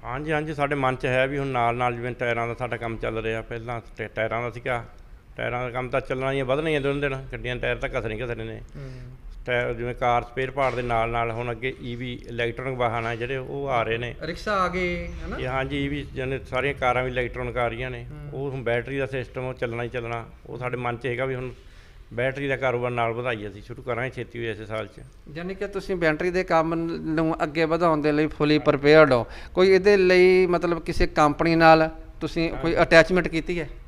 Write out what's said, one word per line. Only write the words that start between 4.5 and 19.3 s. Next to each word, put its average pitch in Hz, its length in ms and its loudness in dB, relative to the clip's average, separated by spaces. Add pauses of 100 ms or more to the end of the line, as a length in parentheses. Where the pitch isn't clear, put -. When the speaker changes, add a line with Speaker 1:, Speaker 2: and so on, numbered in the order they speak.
Speaker 1:
ਸੀਗਾ, 120 340 -6 (520)
ਟਾਇਰਾਂ 117 260 -4
ਦਾ 127 80 -6
ਕੰਮ 123 180 -6
ਤਾਂ 131 120 0
ਚੱਲਣਾ 135 320 -4
ਹੀ 139 60 -2
ਹੈ, 135 60 0
ਵਧਣਾ 143 240 0
ਹੀ 156 60 0
ਹੈ 143 60 0
ਦਿਨ 139 200 -2
ਦਿਨ, 135 320 -4
ਗੱਡੀਆਂ 123 240 -6
ਦੇ 117 40 -6
ਟਾਇਰ 123 160 -2
ਤਾਂ 131 120 -6
ਘਸਣੇ 110 260 -4
ਹੀ 113 100 -6
ਘਸਣੇ 113 200 -6
ਨੇ। 110 160 -10 (160)
Speaker 2:
ਹੂੰ। 135 140 -14 (560)
Speaker 1:
ਟਾਇਰ 123 280 0
ਜਿਵੇਂ 117 200 -6
ਕਾਰ 120 280 2
ਸਪੇਅਰ 131 280 -6
ਪਾਰਟ 131 240 0
ਦੇ 123 80 -2
ਨਾਲ 117 280 0
ਨਾਲ 117 200 -2
ਹੁਣ 120 200 -4
ਅੱਗੇ 120 300 -6
ਈ 123 140 -8
ਵੀ 123 320 -8
ਇਲੈਕਟ੍ਰੋਨਿਕ 117 520 -4
ਵਾਹਨ 117 280 0
ਆ 117 80 -2
ਜਿਹੜੇ, 120 220 -6
ਉਹ 139 320 -6
ਆ 120 140 2
ਰਹੇ 113 160 0
ਨੇ। 120 240 -6
Speaker 2:
ਰਿਕਸ਼ਾ 175 300 -6
ਆ 190 160 2
ਗਏ, 175 400 -4
ਹਨਾ? 165 280 -10
Speaker 1:
ਇਹ 127 100 -6
ਹਾਂਜੀ, 135 380 -2
ਈ 143 40 -2
ਵੀ 143 260 -6
ਜਾਨੇ 131 240 -4
ਸਾਰੀਆਂ 131 360 -2
ਕਾਰਾਂ 127 300 2
ਵੀ 131 60 -2
ਇਲੈਕਟ੍ਰੋਨਿਕ 123 460 -4
ਆ 120 120 0
ਰਹੀਆਂ 120 220 -6
ਨੇ। 120 140 -10
Speaker 2:
ਹੂੰ। 147 280 -12
Speaker 1:
ਉਹ 135 180 -6
ਹੁਣ 131 120 -8
ਬੈਟਰੀ 120 360 -2
ਦਾ 135 80 -2
ਸਿਸਟਮ 127 380 -6